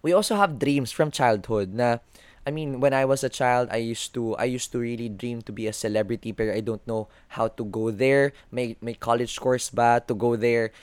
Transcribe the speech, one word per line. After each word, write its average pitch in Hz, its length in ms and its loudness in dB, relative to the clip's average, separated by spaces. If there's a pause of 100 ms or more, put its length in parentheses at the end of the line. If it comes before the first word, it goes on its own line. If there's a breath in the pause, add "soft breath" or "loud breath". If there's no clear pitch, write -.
we 160 80 2
also 208 240 4
have 175 240 2
dreams 143 320 2
from 151 240 0
childhood 107 560 2
na, 117 320 0 (400 loud breath)
I 143 80 -4
mean, 147 320 -6
when 139 80 4
I 135 160 2
was 135 160 2
a 131 80 -2
child, 123 400 2
I 113 80 -2
used 117 360 -6
to, 113 200 -2
I 127 160 -2
used 123 200 -6
to 123 80 -4
really 120 280 -4
dream 113 400 -8
to 110 80 -12
be 110 120 -6
a 110 40 -2
celebrity, 107 640 -2
pero 110 160 -2
I 104 80 0
don't 107 280 -6
know 110 200 -4 (320 soft breath)
how 113 80 2
to 117 160 -6
go 110 280 -2
there. 135 400 4 (200 loud breath)
May, 120 320 -4
may 117 120 -8
college 117 440 0
course 127 300 0
ba 120 380 4
to 120 80 0
go 117 200 2
there? 113 360 2 (120 loud breath)